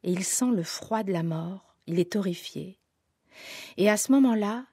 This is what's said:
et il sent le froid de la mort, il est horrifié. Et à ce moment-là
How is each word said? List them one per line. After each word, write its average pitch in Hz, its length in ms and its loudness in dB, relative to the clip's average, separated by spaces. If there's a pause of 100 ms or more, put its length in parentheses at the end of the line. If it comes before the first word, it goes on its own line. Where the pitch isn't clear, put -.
et 175 100 -4
il 185 120 -2
sent - 280 0
le 185 100 0
froid - 400 -4
de 196 100 -4
la 165 100 0
mort, 165 540 -6 (100)
il 170 140 -2
est 175 160 -2
horrifié. 185 640 -6 (960)
Et 202 140 4
à 208 60 4
ce 262 160 0
moment-là 240 600 4